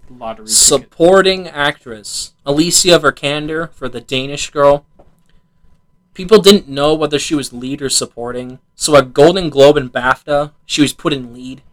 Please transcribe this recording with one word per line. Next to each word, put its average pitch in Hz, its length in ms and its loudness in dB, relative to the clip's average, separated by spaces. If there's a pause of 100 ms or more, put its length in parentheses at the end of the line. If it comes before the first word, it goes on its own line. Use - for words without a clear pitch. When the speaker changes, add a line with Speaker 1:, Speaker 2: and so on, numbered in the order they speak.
Speaker 1:
Lottery 113 380 -14
ticket. - 100 -2
Speaker 2:
Supporting 185 880 2
actress 143 840 -8 (140)
Alicia 165 520 2
Vikander 151 720 -4
for - 160 -12
The 117 140 -12
Danish 135 480 -8
Girl. 143 380 2 (1300)
People 190 240 2
didn't 196 280 4
know 143 280 0
whether 147 240 -2
she - 160 -4
was 131 180 -6
lead 127 260 -10
or 139 100 -8
supporting, 123 680 -6 (160)
so - 220 0
at 131 180 2
Golden 170 380 2
Globe 147 260 4
and 127 160 -4
bafta, 143 580 -4 (140)
she - 160 -4
was 135 120 0
put 165 200 -6
in 127 180 -8
lead 127 300 -18 (120)